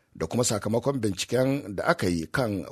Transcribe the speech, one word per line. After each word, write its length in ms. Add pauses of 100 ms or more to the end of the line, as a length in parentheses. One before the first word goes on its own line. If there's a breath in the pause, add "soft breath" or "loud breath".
(160)
da 100
kuma 180
sakamakon 560
binciken 760
da 80
aka 240
yi 180
kan 460